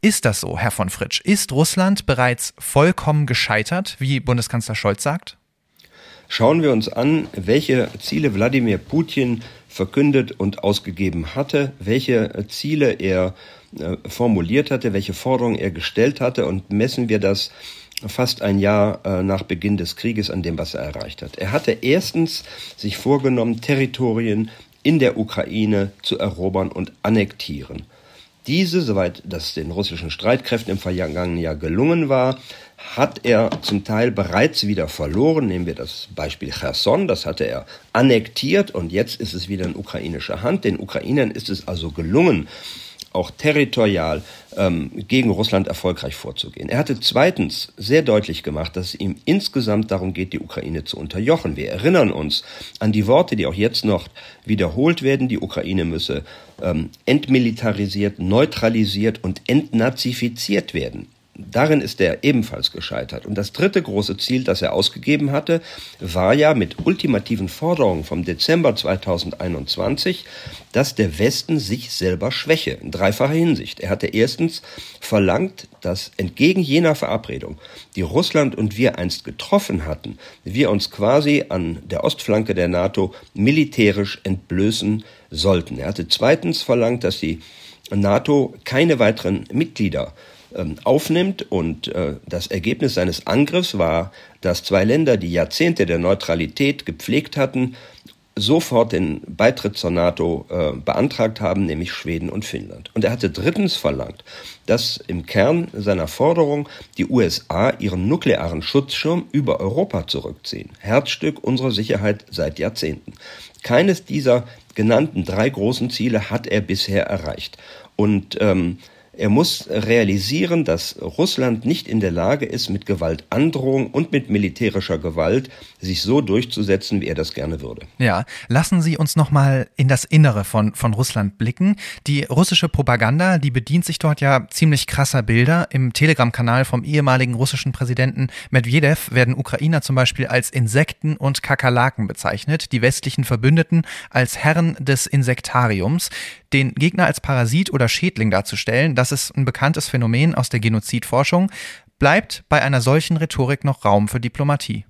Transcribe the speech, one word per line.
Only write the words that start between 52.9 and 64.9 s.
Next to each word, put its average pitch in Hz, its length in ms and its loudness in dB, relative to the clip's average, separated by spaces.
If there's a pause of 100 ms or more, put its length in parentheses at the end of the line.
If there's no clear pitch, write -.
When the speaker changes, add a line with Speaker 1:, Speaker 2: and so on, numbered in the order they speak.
Speaker 2:
die 104 160 2
Worte, 160 260 4
die 73 120 0
auch 82 80 -2
jetzt 107 300 0
noch 104 220 0 (400)
wiederholt 107 560 0
werden. 131 260 2
Die 120 120 -2
Ukraine 92 440 -2
müsse, 80 380 -4 (400)
ähm, 85 280 -2 (140)
entmilitarisiert, 110 1160 0
neutralisiert 110 1040 2
und 92 240 -4
entnazifiziert 120 1200 0
werden. 65 360 -6 (340)
Darin 147 380 2
ist - 220 -4
er 85 200 2
ebenfalls 127 480 0
gescheitert. - 540 -8
Und 104 100 -6
das 104 180 -4
dritte 190 280 2
große 101 380 -2
Ziel, 127 260 -2
das 90 160 0
er 87 140 -2
ausgegeben 143 580 0